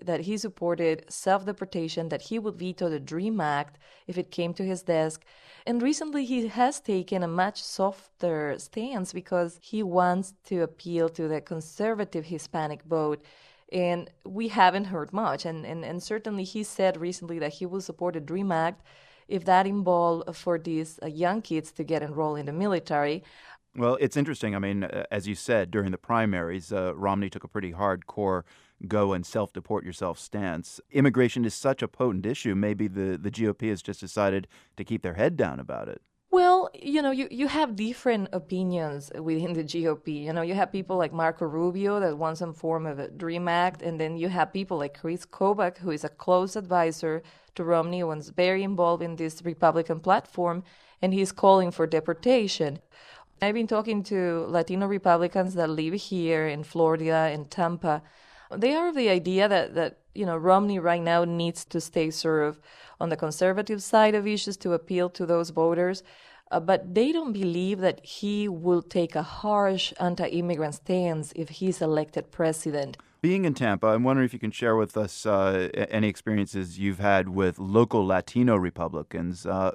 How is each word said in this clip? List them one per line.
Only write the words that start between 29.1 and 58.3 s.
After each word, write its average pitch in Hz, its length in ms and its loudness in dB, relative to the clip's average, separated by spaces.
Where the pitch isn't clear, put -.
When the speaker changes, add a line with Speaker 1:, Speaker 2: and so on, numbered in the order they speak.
Speaker 2:
and 90 120 -4
self-deport 101 580 -4
yourself 87 320 -6
stance. 90 640 -8
Immigration 127 520 4
is 107 100 -2
such - 280 -2
a 110 60 -4
potent 98 360 -2
issue. 113 300 -2
Maybe 104 320 0
the, 95 340 -4
the 101 120 -6
G 107 160 0
O 101 40 2
P 110 180 -4
has 95 120 -4
just - 160 -10
decided 98 480 0
to 98 80 -10
keep - 180 -4
their 87 120 -4
head 143 220 0
down 82 220 -2
about 57 300 -8
it. - 120 -12
Speaker 1:
Well, 359 420 6
you 294 300 -2
know, 277 80 2
you, 269 220 -2
you 269 160 -2
have 269 260 0
different 220 580 -2
opinions 175 840 -4
within 160 360 -2
the 160 100 -2
G 165 240 -2
O 151 80 0
P. 151 280 -8
You 160 80 -4
know, 165 100 -2
you 170 120 -2
have 190 160 0
people 190 260 -4
like 170 160 0
Marco 165 320 0
Rubio 180 540 0
that 170 180 0
want 160 220 -4
some 202 160 -6
form 160 320 -4
of 143 140 -6
a 120 80 -8
dream 170 400 -4
Act, 170 340 2
and 165 180 -4
then 160 160 -2
you 165 120 -2
have 175 240 0
people 190 260 -4
like 143 220 -6
Chris 170 260 -6
Kobach, 190 520 0
who 180 120 -6
is 151 140 -4
a 151 40 -4
close 185 460 0
advisor 165 720 0
to 175 80 -6
Romney, 170 360 2
who 170 60 -2
was 151 220 -6
very 185 340 2
involved 175 400 2
in 170 140 -6
this 160 280 -6
Republican 165 540 2
platform, 180 640 0
and 185 100 2
he's 190 200 2
calling 190 400 8
for 160 160 0
deportation. 165 880 0
I've 208 120 2
been 226 120 0
talking 214 380 0
to 175 440 0
Latino 175 380 0
Republicans 185 680 2
that 170 140 0
live 160 260 -2
here 165 520 0
in 151 160 -4
Florida 160 720 2
and 151 180 -8
Tampa. 170 500 0